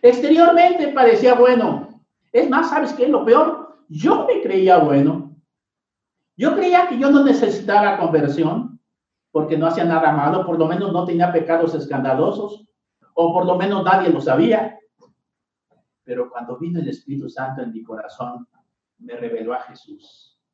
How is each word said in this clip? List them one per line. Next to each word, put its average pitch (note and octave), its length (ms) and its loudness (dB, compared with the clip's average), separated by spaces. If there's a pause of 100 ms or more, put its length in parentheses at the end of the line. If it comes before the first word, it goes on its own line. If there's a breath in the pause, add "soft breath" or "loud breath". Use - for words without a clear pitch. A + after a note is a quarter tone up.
Exteriormente D#4+ 880 4
parecía B3 440 4
bueno. A#3+ 720 2 (260)
Es B3+ 160 2
más, D4+ 220 0
¿sabes D4 240 -2
qué B3 120 0
es D4+ 40 0
lo B3+ 160 0
peor? D4 640 0
Yo F3 380 -2
me - 140 0
creía F#3 360 2
bueno. D3 580 0 (1000)
Yo C#4 180 0
creía F4+ 320 0
que B3 100 -8
yo C#4 140 0
no C#4 120 4
necesitaba G#3 760 0
conversión, D#3+ 800 -4 (520)
porque D#3 260 -2
no D#3+ 100 0
hacía E3+ 180 -2
nada D#3+ 260 0
malo, F3+ 340 -2
por E3 120 -4
lo D#3+ 100 0
menos F#3 260 -4
no F3+ 120 -2
tenía F3 260 0
pecados E3 440 -2
escandalosos, C#3+ 920 -4 (480)
o E3+ 200 0
por F3+ 120 0
lo F3+ 120 0
menos G3 260 -2
nadie F3+ 260 2
lo C#3 120 0
sabía. - 580 0 (1200)
Pero B2 260 -6
cuando - 280 -12
vino E3+ 220 -6
el C#3 80 -6
Espíritu - 420 -10
Santo C3+ 320 -10
en A#2 100 -10
mi A2 120 -14
corazón, A#2+ 640 -14 (520)
me A#2+ 160 -18
reveló A#2 380 -8
a B2+ 80 -6
Jesús. - 800 -20 (140)